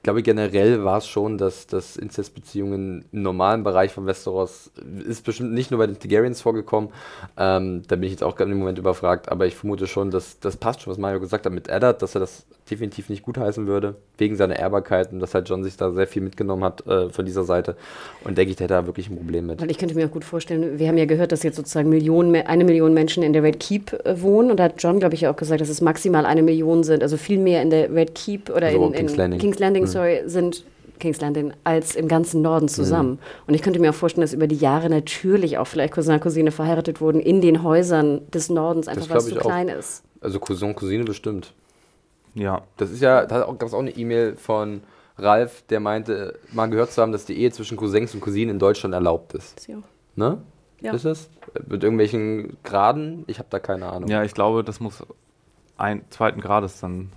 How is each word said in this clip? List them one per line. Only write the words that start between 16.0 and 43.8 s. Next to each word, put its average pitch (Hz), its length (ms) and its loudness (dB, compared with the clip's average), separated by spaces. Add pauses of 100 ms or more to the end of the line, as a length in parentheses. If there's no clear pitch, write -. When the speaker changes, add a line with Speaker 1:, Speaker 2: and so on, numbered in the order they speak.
Speaker 1:
viel 98 140 -6
mitgenommen 95 420 -4
hat, - 200 -4
äh, 92 260 0
von 92 140 -6
dieser 92 200 -2
Seite 90 320 0 (480)
und 92 140 -4
denke 95 120 2
ich, 90 60 -6
der - 80 -4
hätte 92 100 0
da 87 120 2
wirklich 90 220 -8
ein 92 80 -10
Problem 85 300 -6
mit. 82 140 -8
Speaker 2:
Weil 165 100 -4
ich - 80 -4
könnte 170 160 -4
mir 160 120 0
auch 151 40 -4
gut 160 140 -10
vorstellen, 160 560 -4
wir 160 80 2
haben 165 100 4
ja 160 60 4
gehört, 160 260 2
dass 156 140 -2
jetzt 151 120 -2
sozusagen 151 340 -2
Millionen 160 420 4
Me-, 160 160 2
eine 175 160 4
Million 165 280 6
Menschen 160 300 2
in 151 100 2
der 151 120 4
Red 156 160 2
Keep, 202 320 -4 (120)
äh, 175 160 -2
wohnen 208 300 6
und 208 60 4
da 180 80 4
hat - 180 0
Jon, 175 160 4
glaub 180 140 2
ich, 160 80 -4
ja 147 120 4
auch 151 40 -4
gesagt, 156 240 0
dass 151 80 0
es 151 120 -4
maximal 160 460 2
eine 160 160 4
Million 160 400 4
sind, 151 220 4
also 147 120 0
viel 190 220 0
mehr 175 240 4
in 160 80 2
der 156 240 4
Red 160 220 2
Keep 202 340 -8
oder 170 160 2
Speaker 1:
Also 180 200 4
Speaker 2:
in, - 80 0
Speaker 1:
King's - 180 -2
Speaker 2:
in - 60 -2
Speaker 1:
Landing. 180 220 0
Speaker 2:
King's 202 200 0
Landing, 196 220 2
Speaker 1:
Mhm. 185 100 2
Speaker 2:
sorry, 175 340 2
sind 175 380 -2 (360)
King's 156 200 -2
Landing 147 320 -2 (120)
als 160 320 0
im 160 120 0
ganzen 165 320 2
Norden 160 260 4
Speaker 1:
Mhm. - 20 0
Speaker 2:
zusammen. 143 500 0 (280)
Und 147 80 2
ich 151 60 2
könnte 180 200 0
mir 156 100 6
auch 151 40 -2
vorstellen, 170 280 0
dass 151 100 0
über 151 140 0
die 151 100 0
Jahre 151 320 2
natürlich 165 720 0
auch - 80 -2
vielleicht 156 260 -2
Cousin, 156 280 2
Cousine 160 320 2
verheiratet 165 500 -2
wurden 156 180 4
in 190 220 4
den 165 220 6
Häusern 156 680 4
des 160 180 -4
Nordens, 165 380 0
Speaker 1:
Das - 100 -8
Speaker 2:
einfach 160 140 -8
weil 165 80 2
es - 80 2
Speaker 1:
glaub - 80 -6
Speaker 2:
so - 60 -4
Speaker 1:
ich - 40 -2
auch. - 60 2
Speaker 2:
klein 180 180 -2
ist. - 340 -10 (200)
Speaker 1:
Also 98 160 -6
Cousin, 101 360 -4
Cousine 101 300 -4
bestimmt. 104 480 -8 (840)
Speaker 3:
Ja. 98 280 -4 (160)
Speaker 1:
Das 98 120 -2
ist 120 120 -4
ja, 127 240 6
da - 80 -4
hat 123 140 0
auch, 127 100 -10
gab's 117 160 -6
auch 101 60 0